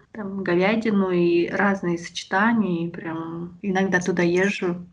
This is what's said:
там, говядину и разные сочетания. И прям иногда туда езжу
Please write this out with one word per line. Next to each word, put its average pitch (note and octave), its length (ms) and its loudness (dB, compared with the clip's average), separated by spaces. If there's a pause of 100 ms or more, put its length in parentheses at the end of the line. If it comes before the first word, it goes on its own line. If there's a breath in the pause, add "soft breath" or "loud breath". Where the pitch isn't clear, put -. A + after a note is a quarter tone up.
(140)
там, G3 300 -8
говядину F#3+ 680 2
и F3 380 2
разные F#3+ 480 0
сочетания. F#3 880 0
И - 20 -10
прям E3 720 -10
иногда F#3+ 380 0
туда F3+ 240 0
езжу F3+ 680 0